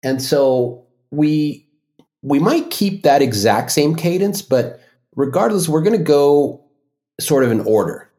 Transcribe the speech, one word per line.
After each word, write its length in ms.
And 200
so 600
we, 580
we 160
might 320
keep 320
that 180
exact 500
same 240
cadence, 460
but 400
regardless, 540
we're 140
gonna 160
go 640
sort 240
of 80
in 80
order. 580